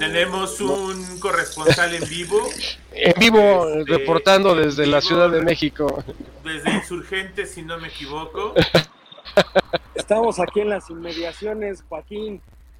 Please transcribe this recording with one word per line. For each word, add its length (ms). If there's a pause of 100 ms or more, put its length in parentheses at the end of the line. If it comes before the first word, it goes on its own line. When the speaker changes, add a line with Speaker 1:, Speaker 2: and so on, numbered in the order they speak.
Speaker 1:
Tenemos 600
Speaker 2:
¿No? 120 (140)
Speaker 1:
un 340
corresponsal 760
en 140
vivo. 340
Speaker 2:
<laughs> 80 (480)
En 220
vivo, 480
Speaker 1:
Este, 300
Speaker 2:
reportando 560
desde 300
Speaker 1:
en 60
Speaker 2:
la 100
Speaker 1:
vivo, 80
Speaker 2:
Ciudad 220
de 120
México. 600 (400)
Speaker 1:
desde 300
Insurgentes, 800
si 100
no 160
me 100
equivoco. 640 (720)
Speaker 3:
<laughs> 680
Estamos 460
aquí 200
en 100
las 180
inmediaciones, 960
Joaquín, 540 (400)